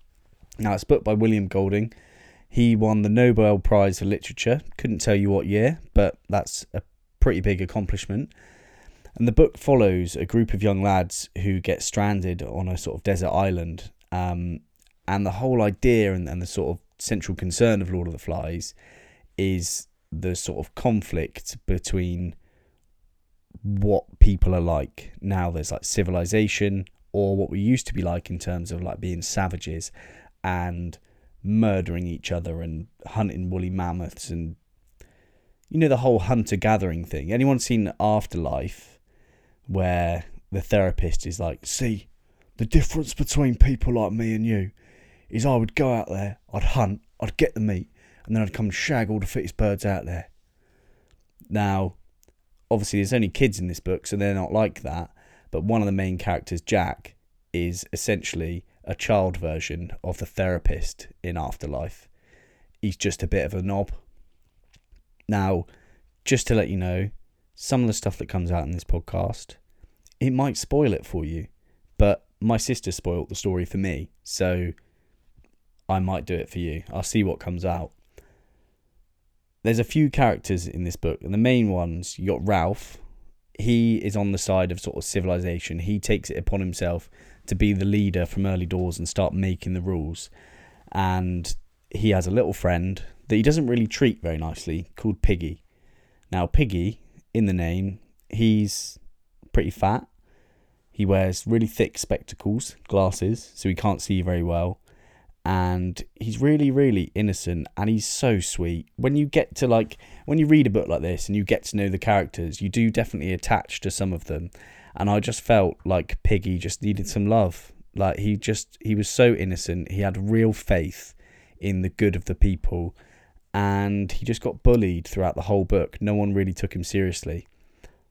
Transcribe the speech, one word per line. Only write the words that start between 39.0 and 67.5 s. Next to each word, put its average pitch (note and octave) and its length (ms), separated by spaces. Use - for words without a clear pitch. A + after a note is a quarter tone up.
where F2 600
the F#2 80
therapist F#2 640
is F2 140
like, E2 260
"See, A2+ 420
the A#2 80
difference D#3 480
between C3 420
people B2+ 380
like G#2 180
me A2+ 220
and A2 120
you G#2 240
is A#2 180
I D#3+ 100
would A#2 180
go C3+ 200
out A2 140
there, G2+ 300
I'd - 100
hunt, G#2 380
I'd - 180
get - 180
the A2 60
meat, G2+ 280
and A2 100
then A2 60
I'd G#2+ 100
come A2 140
and G2 80
shag A#2 360
all G#2+ 80
the F#2+ 80
fittest - 300
birds G2+ 300
out F#2+ 180
there." E2+ 260
Now, F#2+ 480
obviously, G2+ 280
there's G2 140
only A2 160
kids G2+ 300
in F2+ 100
this E2 120
book, - 260
so G2+ 100
they're G2+ 180
not F#2 180
like G#2+ 300
that. E2 280
But E2 140
one A2 160
of G2+ 60
the G2 60
main F#2 260
characters, F2 420
Jack, - 560
is F2 400
essentially F2 720
a - 120
child F#2 400
version E2+ 560
of F#2 160
the - 80
therapist F2+ 800
in F2 140
Afterlife. D2 720
He's G2+ 160
just - 260
a F#2+ 60
bit F2+ 180
of - 80
a F#2 80
knob. G2 300
Now, F#2+ 380
just - 240
to A#2+ 80
let G2 120
you F#2+ 80
know, F#2 340